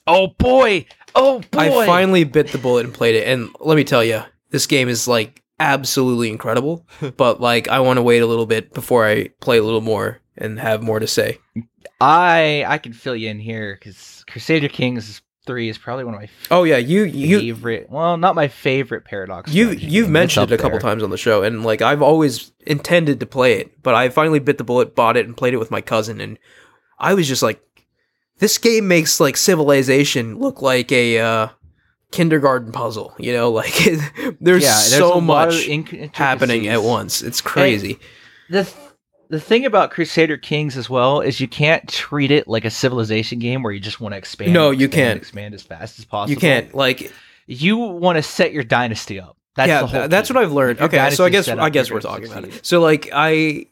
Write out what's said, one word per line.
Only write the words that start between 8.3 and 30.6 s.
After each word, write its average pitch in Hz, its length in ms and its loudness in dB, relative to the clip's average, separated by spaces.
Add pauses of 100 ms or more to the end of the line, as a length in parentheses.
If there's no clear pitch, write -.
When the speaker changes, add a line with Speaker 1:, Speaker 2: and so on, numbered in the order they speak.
Speaker 2:
bit 110 260 -4
before 120 320 0
I 107 220 0 (120)
play 120 200 2
a 107 40 2
little 110 180 -2
more 104 380 -4 (160)
and 110 240 -10
have 110 220 -2
more 110 180 -2
to 110 60 -2
say. 110 320 -2 (640)
Speaker 1:
I, 160 680 4
I 139 120 0
can 120 140 -16
fill 120 220 -8
you 110 140 -6
in 107 100 -10
here 107 400 -10
'cause - 480 -20
Crusader 143 420 -2
Kings 120 520 -6 (240)
three 120 240 -6
is 107 80 -10
probably 131 280 -10
one 113 100 -10
of 101 60 -16
my - 40 -18
f- - 240 -20
Speaker 2:
Oh, 180 140 4
yeah, 156 140 4
you, 151 260 2
you 160 360 2
Speaker 1:
favorite. 113 520 -6
Well, 165 260 -2
not 175 160 2
my 160 140 0
favorite 131 580 -4
Paradox 95 460 -10
Speaker 2:
you, 208 200 4
Speaker 1:
Dungeon - 200 -8
Speaker 2:
you've 214 160 2
Speaker 1:
game. 160 60 0
Speaker 2:
mentioned 160 320 2
Speaker 1:
It's 107 80 0
Speaker 2:
it - 20 4
a - 20 -2
Speaker 1:
up 113 40 -2
Speaker 2:
couple 113 180 -2
Speaker 1:
there. 113 100 -2
Speaker 2:
times 107 140 -2
on 98 80 -4
the 92 60 -6
show, 107 260 2
and, 110 200 -2
like, 110 200 0
I've 147 180 2
always 147 500 2 (140)
intended 147 540 0
to 117 80 -6
play 123 320 2
it, - 240 -14
but 131 100 2
I 123 160 2
finally 156 300 2
bit 139 180 0
the 135 60 -8
bullet, 123 320 -2
bought 117 220 2
it, 110 100 0
and 117 100 -16
played 127 160 0
it 131 40 -2
with 110 140 -6
my 107 100 -4
cousin, 110 400 -4
and 104 180 -12 (580)
I 160 180 -2
was 170 120 0
just 135 160 -2
like, 113 180 -2 (760)
"This - 200 0
game 220 300 2
makes, 170 320 2
like, 143 160 2
Civilization 139 1040 2
look 262 220 -6